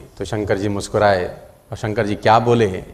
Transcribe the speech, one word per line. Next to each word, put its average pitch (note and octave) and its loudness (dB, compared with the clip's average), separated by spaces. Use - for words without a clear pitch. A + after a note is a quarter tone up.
तो G2+ -8
शंकर G#2+ -2
जी G2 -4
मुस्कुराए G2+ 2
और G#2+ -12
शंकर G#2+ -4
जी G2+ -4
क्या A2 4
बोले A#2 2